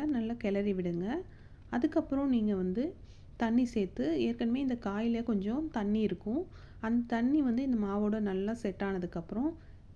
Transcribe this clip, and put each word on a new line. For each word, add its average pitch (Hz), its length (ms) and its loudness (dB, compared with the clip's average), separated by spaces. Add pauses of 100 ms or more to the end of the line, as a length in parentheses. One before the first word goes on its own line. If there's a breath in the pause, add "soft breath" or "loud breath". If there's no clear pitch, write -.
நல்லா 233 280 0
கிளறி 202 400 0
விடுங்க. 175 320 0 (640 loud breath)
அதுக்கப்புறம் 277 600 2
நீங்க 214 240 4
வந்து 185 300 0 (520 loud breath)
தண்ணி 233 280 4
சேர்த்து, 226 400 0 (160)
ஏற்கனவே 233 400 2
இந்த 254 200 0
காயில 233 420 0
கொஞ்சம் 233 480 0
தண்ணி 214 300 2
இருக்கும். 208 400 0 (400 loud breath)
அந்த 233 280 2
தண்ணி 247 340 4
வந்து 247 200 2
இந்த 254 160 2
மாவோட 208 420 2
நல்லா 202 340 0
செட் 202 280 -4
ஆனதுக்கப்புறம் 190 680 -2 (460 loud breath)